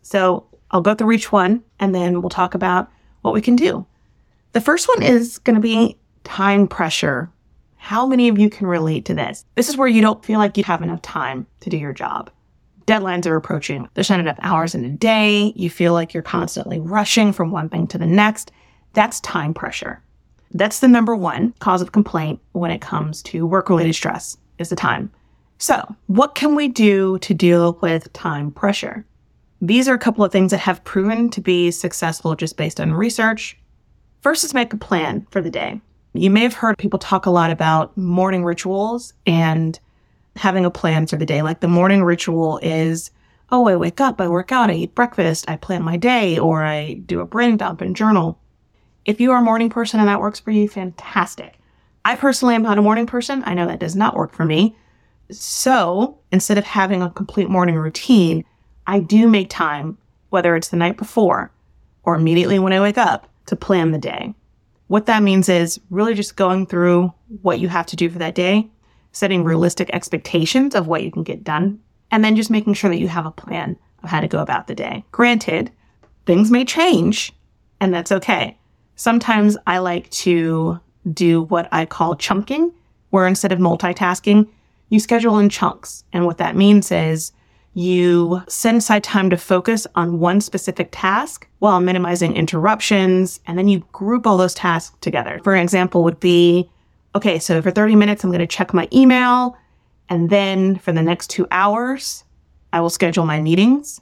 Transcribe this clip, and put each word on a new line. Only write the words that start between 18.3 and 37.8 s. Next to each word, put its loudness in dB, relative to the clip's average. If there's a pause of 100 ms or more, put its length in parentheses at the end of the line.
That's 0
time -6
pressure. -12 (500)
That's -2
the 6
number 6
one -4
cause 0
of -8
complaint -2 (100)
when -4
it -10
comes -8
to -6
work-related 0
stress, -8 (220)
is -10
the -8
time. -4 (460)
So -4 (140)
what 2
can 0
we 0
do 2
to -2
deal 2
with -2
time -6
pressure? -4 (560)
These 2
are 2
a 0
couple 0
of 0
things 2
that 0
have -4
proven -2
to -10
be 2
successful -4
just -8
based -6
on -2
research. -2 (640)
First 0
is -6
make -2
a -6
plan -4
for -4
the -6
day. -8 (340)
You 2
may 4
have 2
heard -2
people -4
talk -4
a 2
lot 2
about 0